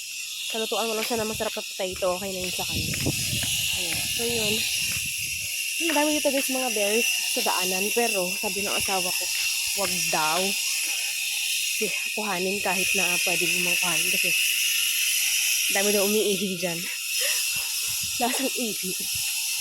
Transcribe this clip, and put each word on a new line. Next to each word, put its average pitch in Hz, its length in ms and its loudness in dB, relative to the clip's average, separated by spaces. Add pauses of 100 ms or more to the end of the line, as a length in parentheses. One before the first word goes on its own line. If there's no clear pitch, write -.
(500)
Sa 226 80 -4
lutuan 220 320 0
mo 214 80 -2
lang 220 80 -2
siya 226 160 0
na 214 80 -2
masarap 214 240 -2
na 214 80 -6
potato, 185 440 -4 (120)
okay 196 160 -6
na 185 80 -4
yun 180 80 -2
sa 180 160 -2
kanya. - 300 -2 (840)
Ayan. - 200 -2 (180)
So, 233 80 0
yun. 220 300 0 (1400)
Madami 294 240 4
dito, 294 160 2
guys, 269 180 0
mga 254 240 0
berries 214 340 2 (280)
sa 240 80 0
daanan. 185 400 2 (100)
Pero, 214 260 2 (120)
sabi 196 320 -2
ng 220 100 0
asawa 190 320 0
ko, 180 180 -2 (540)
wag 185 140 0 (160)
daw. 160 320 4 (1400)
Eh, 202 140 0 (240)
kuhanin 196 420 0
kahit 190 300 2 (100)
na 175 80 4 (160)
pwede 175 220 2
mo 175 260 2
mang 156 80 2
kuhanin 156 320 2
kasi - 180 2 (1400)
dami 202 240 2
daw 196 80 4
umiihi 196 560 2
dyan. 170 200 -2 (1400)
Lasang 254 320 0
ihi. 202 400 -2 (680)